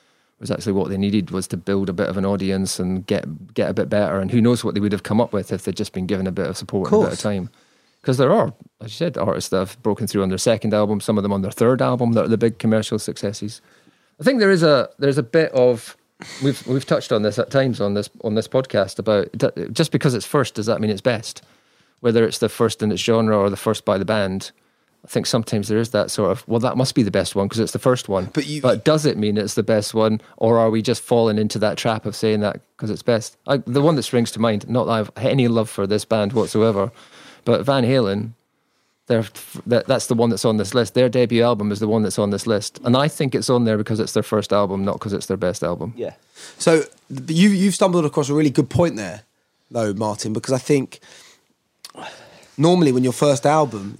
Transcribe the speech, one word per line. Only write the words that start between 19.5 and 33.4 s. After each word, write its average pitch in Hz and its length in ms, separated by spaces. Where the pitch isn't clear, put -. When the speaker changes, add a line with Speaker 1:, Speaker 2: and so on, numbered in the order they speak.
Speaker 1:
just 156 180
because 131 240
it's 101 100
first, 139 300
does 107 120
that 113 140
mean 107 100
it's 98 100
best? 113 420
Whether 117 240
it's - 140
the 110 100
first - 320
in 107 120
its 101 100
genre 113 340
or 101 140
the 95 60
first - 280
by 98 140
the 98 60
band, 95 480
I - 40
think - 180
sometimes 110 400
there 107 120
is 117 120
that 104 200
sort 98 200
of, - 160
"Well, 117 140
that 120 160
must 131 180
be 127 80
the 98 80
best 92 240
one 98 140
'cause 110 100
it's 104 140
the - 60
first 127 300
one." 95 260
Speaker 2:
But 143 120
you 147 140
Speaker 1:
But 120 240
does 156 220
it 127 100
mean 104 220
it's 101 160
the 113 80
best 107 320
one, 110 260
or 113 220
are 113 120
we 110 120
just 117 200
falling 113 360
into 107 220
that 101 180
trap 110 280
of 101 80
saying 107 260
that 104 200
'cause 107 140
it's 92 120
best? 117 340